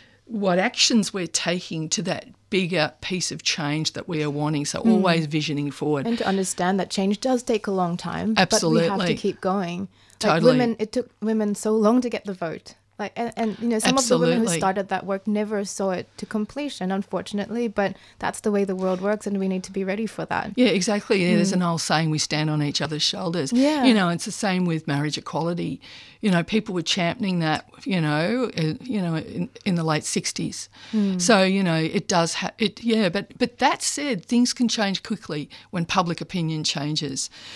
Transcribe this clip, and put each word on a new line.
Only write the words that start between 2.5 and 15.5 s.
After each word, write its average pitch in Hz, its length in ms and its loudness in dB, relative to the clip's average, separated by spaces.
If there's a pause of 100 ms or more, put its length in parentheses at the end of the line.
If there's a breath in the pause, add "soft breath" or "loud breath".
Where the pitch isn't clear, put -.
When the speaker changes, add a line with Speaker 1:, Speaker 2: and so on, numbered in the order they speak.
Speaker 1:
piece 185 320 -4
of 151 120 -10
change 151 500 -2
that - 160 -10
we 156 120 -2
are 151 80 0
wanting. 147 360 -2
So - 160 -4
Speaker 2:
Mm. 226 100 6
Speaker 1:
always 175 340 4
visioning 147 460 -2
forward. 147 340 -2
Speaker 2:
And 233 120 0
to 233 100 -2
understand 190 540 0
that - 80 -4
change 196 320 0
does 254 220 0
take 220 220 0
a 202 60 -2
long 180 240 0
time, 175 380 -4
but 196 80 0
we 196 40 6
have - 40 -4
to - 60 2
Speaker 1:
Absolutely. 170 600 2
Speaker 2:
keep - 240 -4
going. 185 480 -2 (340 soft breath)
Like 196 120 4
Speaker 1:
Totally. 220 180 6
Speaker 2:
women, 240 260 4
it 214 140 -4
took 247 180 -2 (120)
women 214 340 0
so 214 180 -2
long 226 280 6
to 240 80 -2
get 220 160 -6
the 202 80 -6
vote. - 420 -8 (240)
Like, - 160 -8
and, 233 200 -4
and, 220 240 -2
you 233 80 -2
know, 220 120 2
some 254 180 2
of 247 100 0
the 247 100 4
women 170 220 4
who 220 40 2
Speaker 1:
Absolutely. 170 160 0
Speaker 2:
started 190 300 0
that 190 160 -4
work 196 220 -4
never 208 380 0